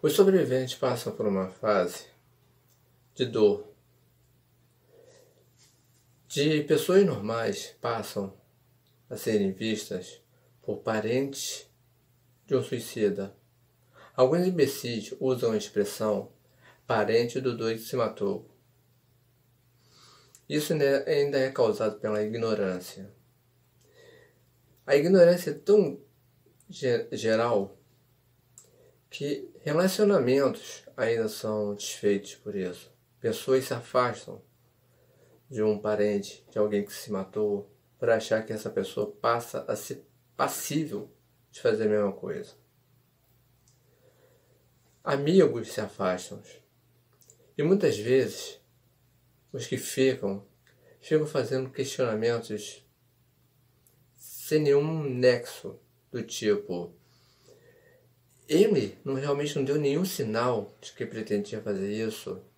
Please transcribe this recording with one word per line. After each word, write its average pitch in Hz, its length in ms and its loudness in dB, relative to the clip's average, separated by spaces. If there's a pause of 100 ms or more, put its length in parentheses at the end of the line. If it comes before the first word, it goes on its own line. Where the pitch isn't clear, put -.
Os 151 120 2
sobreviventes 131 600 4
passam 123 380 -2
por 110 140 -2
uma 95 220 0
fase 95 560 0 (1080)
de 127 120 -2
dor. 196 420 4 (2500)
De 147 380 0
pessoas 180 420 6
normais 110 760 -4
passam 107 520 -6 (760)
a 117 80 -10
serem 101 340 0
vistas 104 680 -6 (400)
por - 160 -6
parentes 117 920 -4 (760)
de 135 100 0
um 123 80 2
suicida. 101 720 -4 (800)
Alguns 165 320 4
imbecis 135 720 -2
usam 123 320 0
a 110 60 0
expressão 104 760 -2 (560)
"parente 117 540 0
do 120 160 -2
doido 113 240 -4
que - 40 -14
se 131 120 -6
matou". 104 520 -4 (2000)
Isso 151 260 -2
ne-, 139 340 2
ainda 143 320 2
é 131 120 0
causado 110 480 0
pela 107 240 -2
ignorância. 101 920 -4 (1700)
A 143 100 4
ignorância 175 540 6
é 147 40 -4
tão 190 460 4 (680)
ge-, 123 420 0
geral 110 680 0 (1300)
que - 420 -6 (100)
relacionamentos 156 1200 2 (120)
ainda 113 320 0
são 107 460 -4
desfeitos - 600 -2
por 104 200 -12
isso. 90 360 -8 (280)
Pessoas 123 460 0
se - 80 -6
afastam 120 680 -2 (1080)
de 113 140 -2
um 107 160 2
parente, 104 720 -2
de - 80 -4
alguém 104 260 2
que - 80 -16
se - 180 -12
matou, 101 640 -4 (220)
por 117 120 -2
achar 110 360 2
que - 80 -8
essa 107 160 -8
pessoa 101 420 -4
passa 117 560 -2
a - 80 -2
ser - 300 -12 (320)
passível 139 760 -4 (380)
de - 100 -20
fazer 110 260 0
a 107 40 2
mesma 104 240 0
coisa. - 400 -10 (2500)
Amigos 143 720 4
se 110 80 -6
afastam. 98 580 -4 (1160)
E 147 60 -2
muitas 165 340 4
vezes, 123 640 0 (880)
os 123 140 -8
que 127 100 -6
ficam, 123 680 0 (560)
ficam 156 240 0
fazendo 131 460 -2
questionamentos 113 1120 -4 (1300)
sem - 440 -4
nenhum 151 440 2
nexo - 760 0 (320)
do 120 100 -6
tipo, 92 720 -2 (1500)
ele 165 560 4
não, 135 80 -4
realmente 143 420 -2
não 139 80 0
deu 143 140 0
nenhum 147 260 0
sinal 117 800 -2
de - 100 -18
que 120 140 -8
pretendia 107 560 -6
fazer 98 280 -4
isso. 107 520 -6 (160)